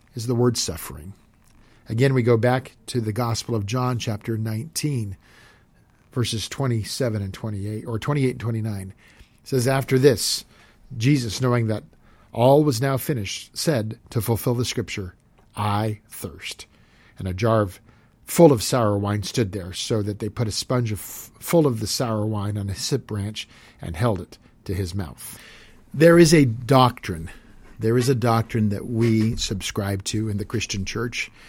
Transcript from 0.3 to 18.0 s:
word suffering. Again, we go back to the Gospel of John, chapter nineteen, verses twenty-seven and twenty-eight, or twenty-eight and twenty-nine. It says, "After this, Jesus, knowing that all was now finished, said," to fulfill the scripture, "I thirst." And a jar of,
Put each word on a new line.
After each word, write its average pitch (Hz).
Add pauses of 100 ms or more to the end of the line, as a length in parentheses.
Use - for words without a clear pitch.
word 120
suffering. 80 (720)
Again, 131
we 127
go 120
back 123 (120)
to -
the 110
Gospel 117
of 104
John, 127
chapter 110
nineteen, 110 (960)
verses 113
twenty-seven 117
and 98
twenty-eight, 107
or 113
twenty-eight 139
and 123
twenty-nine. 107 (500)
It -
says, 127
"After 135
this, 131 (520)
Jesus, 123
knowing 120
that 107 (480)
all 135
was 127
now 135
finished, -
said," 113 (100)
to 117
fulfill 117
the 120
scripture, 98 (400)
"I 104 (100)
thirst." - (520)
And 95
a 90
jar 110
of, 95 (460)